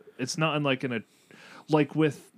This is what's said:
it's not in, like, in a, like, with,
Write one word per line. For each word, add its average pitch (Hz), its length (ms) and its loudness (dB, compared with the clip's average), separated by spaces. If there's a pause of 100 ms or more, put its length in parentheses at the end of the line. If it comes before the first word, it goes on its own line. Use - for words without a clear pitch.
(200)
it's 127 180 -6
not 156 200 0
in, 147 60 0
like, 135 200 0
in 127 80 -2
a, 113 80 -2 (720)
like, 151 260 4
with, 151 260 0 (160)